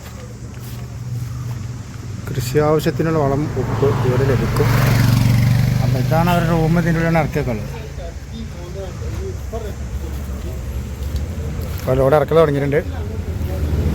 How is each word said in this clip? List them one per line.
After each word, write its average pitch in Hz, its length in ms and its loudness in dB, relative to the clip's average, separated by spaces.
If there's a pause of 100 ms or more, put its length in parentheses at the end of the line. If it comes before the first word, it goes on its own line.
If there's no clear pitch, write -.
(2250)
കൃഷി - 300 -2 (100)
ആവശ്യത്തിനുള്ള 160 560 2
വളം, 139 180 2 (200)
ഉപ്പ് - 280 2 (180)
ഇവിടെ 127 240 2
ലഭിക്കും. - 380 2 (1120)
അപ്പൊ 127 220 2
ഇതാണ് 165 300 4
അവരുടെ 170 200 4
റൂം, 160 280 4
ഇതിൻ്റെ 165 180 2
ഉള്ളിലാണ് 165 240 4
ഇറക്കിയൊക്കെ 143 320 0
ഉള്ളത്. 104 160 -6 (4000)
അപ്പൊ 127 200 2
ലോഡ് 135 180 6
ഇറക്കൽ 147 220 2
തുടങ്ങിയിട്ടുണ്ട്. 143 400 2 (1160)